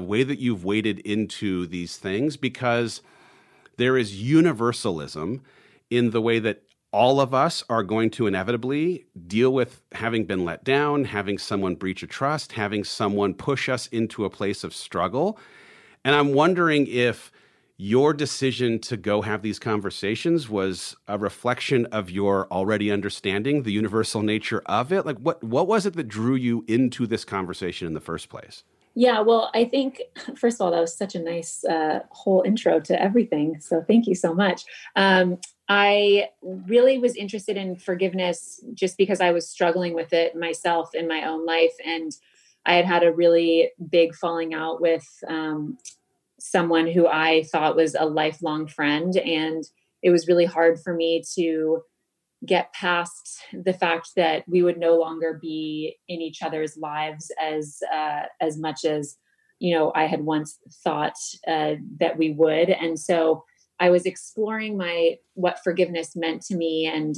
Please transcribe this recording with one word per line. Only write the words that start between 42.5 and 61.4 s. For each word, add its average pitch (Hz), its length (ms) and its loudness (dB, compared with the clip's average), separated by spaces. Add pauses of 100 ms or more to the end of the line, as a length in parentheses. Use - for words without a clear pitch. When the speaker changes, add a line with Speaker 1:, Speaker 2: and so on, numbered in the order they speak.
Speaker 2:
I 170 100 4
had 175 100 6
had 175 180 2
a 170 80 6
really 165 640 4 (180)
big 165 240 4
falling 165 400 -4
out 160 260 -4
with, 165 280 0 (180)
um, 156 520 -6 (640)
someone 165 460 2
who 170 200 6
I 160 380 4
thought 156 300 0
was 160 240 2
a 156 60 2
lifelong 156 600 -2
friend. 151 500 0
And 160 480 -2 (380)
it 180 80 4
was 170 180 4
really 175 160 6
hard 165 340 4
for 175 140 -6
me 165 320 0 (120)
to 160 440 0 (640)
get 170 300 0
past - 680 -4 (140)
the 185 180 -2
fact 170 440 -2
that 160 300 2
we 180 160 2
would 175 140 2
no 170 220 4
longer 160 420 -2
be 156 560 -8 (100)
in 175 140 -8
each 160 220 -10
other's 156 340 -6
lives 156 640 -8
as, 156 380 -6 (120)
uh, 151 340 -4 (180)
as 156 160 -2
much 156 260 -6
as, 151 320 -2 (420)
you 175 160 0
know, 156 200 2
I 160 100 2
had 147 200 -2
once 151 340 -4 (240)
thought, 151 340 -2 (320)